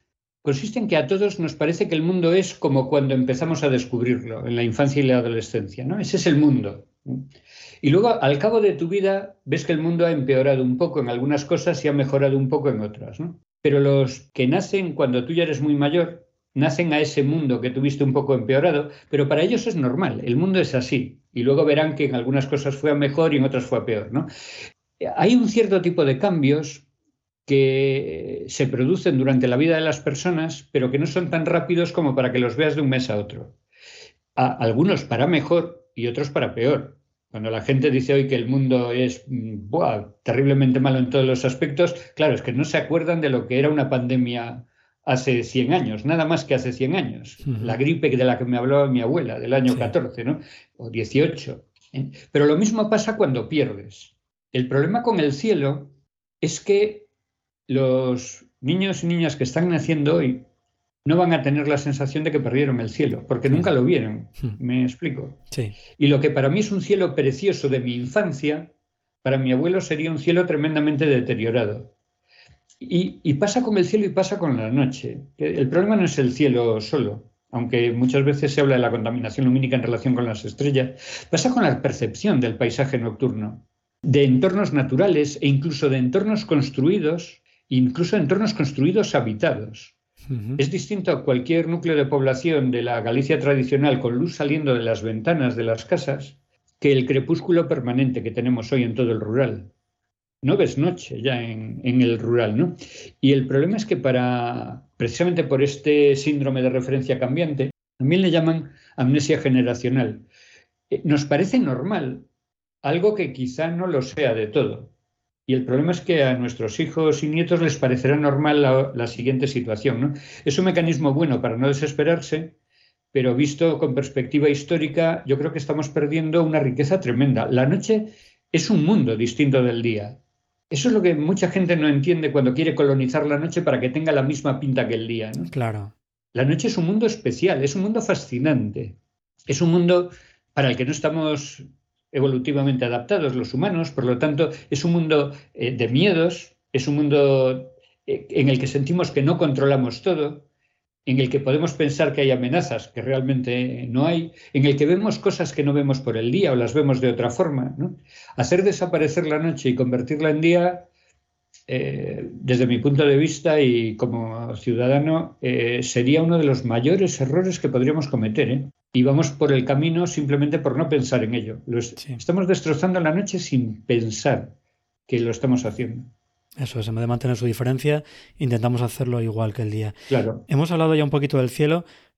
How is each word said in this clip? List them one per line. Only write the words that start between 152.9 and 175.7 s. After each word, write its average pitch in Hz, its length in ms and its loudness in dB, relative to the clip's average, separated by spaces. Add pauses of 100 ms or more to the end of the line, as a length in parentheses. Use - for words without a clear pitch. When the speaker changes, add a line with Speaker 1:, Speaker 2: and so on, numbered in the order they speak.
Speaker 1:
realmente 127 880 -2
no 131 160 2
hay, 165 260 -2 (220)
en 139 100 4
el 143 120 4
que 143 100 2
vemos 196 320 2
cosas 175 340 -2
que 151 100 -2
no 143 120 2
vemos 139 260 2
por 113 160 -4
el 113 140 -2
día 170 220 2
o 127 40 2
las 117 180 0
vemos 139 280 2
de 127 80 2
otra 120 200 0
forma, 143 480 -2
¿no? 160 180 -6 (400)
Hacer 180 260 2
desaparecer 170 640 0
la 151 120 0
noche 156 300 -2
y 123 60 2
convertirla 127 560 0
en 151 100 0
día, 175 440 2 (800)
eh, 135 640 -6
desde 127 340 0
mi 120 120 2
punto 139 260 2
de 139 120 6
vista 151 440 2
y 117 360 2
como 117 600 -6
ciudadano, 143 840 0
eh, 123 400 0
sería 131 400 2
uno 170 160 2
de 156 60 2
los 135 200 2
mayores 139 560 0
errores 175 380 0
que 151 100 -2
podríamos 131 400 0
cometer, 110 420 0
¿eh? 139 200 -4 (220)
Y 127 100 4
vamos 139 280 4
por 147 220 0
el 127 140 2
camino 165 400 2
simplemente 147 520 0
por 143 200 -2
no 160 100 0
pensar 131 360 0
en 113 100 -2
ello. 107 320 -6
Lo 117 120 -4
es-, 120 180 -6
Speaker 2:
Sí. - 180 -14
Speaker 1:
estamos 175 340 0
destrozando 180 520 0
la 156 140 2
noche 196 240 -2
sin 123 440 -2
pensar 113 720 -2 (520)
que 117 140 -2
lo 117 100 -2
estamos 123 360 0
haciendo. 113 380 -8 (520)